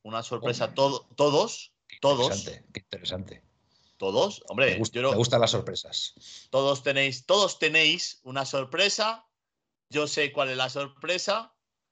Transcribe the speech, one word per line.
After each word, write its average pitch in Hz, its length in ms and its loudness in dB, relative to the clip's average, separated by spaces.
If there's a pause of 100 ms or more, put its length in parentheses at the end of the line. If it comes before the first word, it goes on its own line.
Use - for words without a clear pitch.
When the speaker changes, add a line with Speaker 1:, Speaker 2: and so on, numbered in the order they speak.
Speaker 1:
Una 113 220 -8
sorpresa 120 420 -2
Speaker 2:
Hombre. - 100 -6
Speaker 1:
todo, 135 400 2
todos, 147 580 2 (140)
Speaker 2:
Qué - 140 -20
Speaker 1:
todos. 135 240 4 (100)
Speaker 2:
interesante, - 380 -10
qué - 80 -8
interesante. 92 640 -10 (540)
Speaker 1:
Todos, 98 500 0
hombre, 113 240 2
Speaker 2:
Me 92 80 -2
gusta, - 160 -2
Speaker 1:
yo 120 60 -2
creo 131 100 2
Speaker 2:
me 104 60 2
gustan 120 240 4
las 113 100 2
sorpresas. - 640 -6 (340)
Speaker 1:
todos 139 320 0
tenéis, 135 460 -2
todos 190 320 2
tenéis 160 640 2
una 131 220 -4
sorpresa. 196 840 -2 (640)
Yo 151 160 0
sé 147 240 -2
cuál 139 180 -2
es 127 80 -4
la 127 120 0
sorpresa. 170 840 -4 (380)